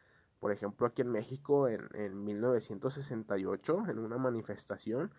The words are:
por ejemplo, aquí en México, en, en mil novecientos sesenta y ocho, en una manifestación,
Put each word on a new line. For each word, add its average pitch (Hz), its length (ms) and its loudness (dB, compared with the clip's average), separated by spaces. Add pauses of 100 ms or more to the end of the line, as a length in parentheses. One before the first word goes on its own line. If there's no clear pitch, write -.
(400)
por 104 120 2
ejemplo, 104 360 0
aquí 120 140 0
en 123 100 0
México, 135 560 2
en, 107 260 -2
en 101 300 -4
mil 104 180 -2
novecientos 123 540 2
sesenta 113 420 -2
y 95 80 0
ocho, 147 420 0
en 120 120 -2
una 113 180 -2
manifestación, 117 1000 -2